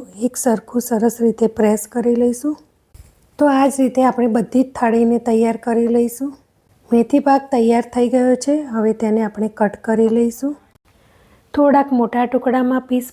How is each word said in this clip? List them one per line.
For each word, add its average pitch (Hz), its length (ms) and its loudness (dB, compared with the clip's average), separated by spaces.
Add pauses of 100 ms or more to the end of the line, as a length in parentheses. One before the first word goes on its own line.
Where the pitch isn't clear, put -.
(240)
એક 247 140 -4
સરખું 233 440 -2
સરસ 226 400 -2
રીતે 220 260 0
પ્રેસ 214 400 0
કરી 240 280 -2
લઈશું. 240 380 -2 (840)
તો 294 60 2
આ 269 220 4
જ 254 120 -2
રીતે 254 220 0
આપણે 240 260 2
બધી 233 360 0
જ 262 120 -16
થાળીને 233 440 2
તૈયાર 226 380 0
કરી 233 300 -2
લઈશું. 240 420 -2 (640)
મેથી 233 280 2
પાક 269 320 0
તૈયાર 233 420 2
થઈ 247 160 2
ગયો 254 260 2
છે. 277 260 -2
હવે 220 320 -2
તેને 220 280 0
આપણે 214 280 -4
કટ 208 340 -2
કરી 226 260 2
લઈશું. 233 440 -2 (1000)
થોડાક 285 380 2
મોટા 240 340 0
ટુકડામાં 254 600 -2
પીસ 247 260 -4